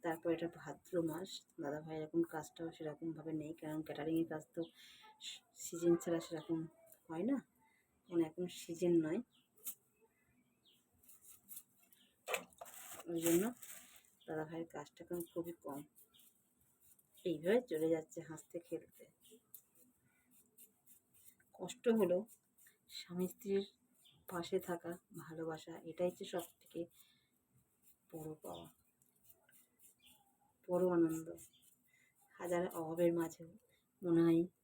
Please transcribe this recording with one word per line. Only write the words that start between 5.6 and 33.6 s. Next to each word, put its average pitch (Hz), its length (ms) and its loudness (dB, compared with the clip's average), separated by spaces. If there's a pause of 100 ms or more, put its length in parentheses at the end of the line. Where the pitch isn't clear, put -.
সিজন 170 380 4
ছাড়া 165 240 2
সেরকম 160 320 -2 (500)
হয় 165 220 -4
না, 277 60 2 (720)
মানে 170 200 4
এখন 175 160 -4 (160)
সিজন 175 340 2 (100)
নয়, 165 160 0 (4000)
ওই 170 160 0
জন্য 170 160 8 (840)
দাদাভাইয়ের 160 480 -6
কাজটা 147 300 -12
এখন 175 160 -6 (100)
খুবই 170 240 -6 (100)
কম। 143 160 -8 (1400)
এইভাবে 175 340 4 (120)
চলে 160 240 2
যাচ্ছে 160 240 -6 (100)
হাসতে 156 280 -12 (100)
খেলতে। - 380 -10 (2500)
কষ্ট - 260 -8 (140)
হলেও 185 240 6 (760)
স্বামী 180 340 -2
স্ত্রীর 196 320 0 (680)
পাশে 180 280 -2 (100)
থাকা, 170 220 -4 (320)
ভালোবাসা, 160 520 -8 (160)
এটাই 180 180 0
হচ্ছে 185 240 -6
সব 175 120 -4 (160)
থেকে - 200 -10 (1300)
বড় 156 180 -8 (140)
পাওয়া, 175 220 -10 (2000)
বড় 180 160 4 (120)
আনন্দ। 160 320 2 (1120)
হাজার 175 240 2 (160)
অভাবের 170 420 4
মাঝেও 165 300 -4 (540)